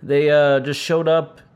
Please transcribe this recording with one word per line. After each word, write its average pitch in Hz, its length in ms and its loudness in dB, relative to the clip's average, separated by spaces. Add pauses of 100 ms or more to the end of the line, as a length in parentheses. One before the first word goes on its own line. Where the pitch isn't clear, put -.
They, 143 260 0
uh, 143 300 2
just 139 200 -6
showed 165 280 -2
up 160 340 -2 (140)